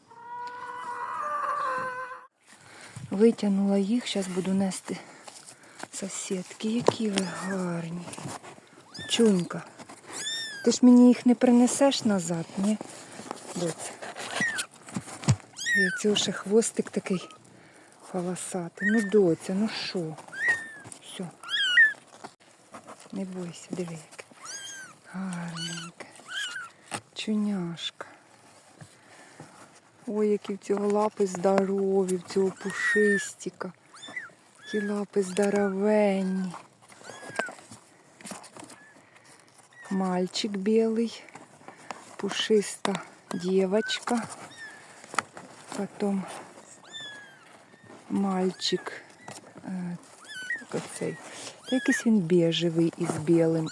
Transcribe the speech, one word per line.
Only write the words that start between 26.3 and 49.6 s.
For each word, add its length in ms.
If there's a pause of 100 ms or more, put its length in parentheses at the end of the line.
Чуняшка. 920 (2000)
Ой, 220
які 260
в 40
цього 300
лапи 380
здорові, 880
в 60
цього 300 (100)
пушистіка. 1120 (920)
Які 220
лапи 360
здоровенні. 1300 (3500)
Мальчик 600
білий, 720 (920)
пушиста 880 (320)
дівочка. 880 (1500)
Потім 460 (1900)
мальчик, 840 (720)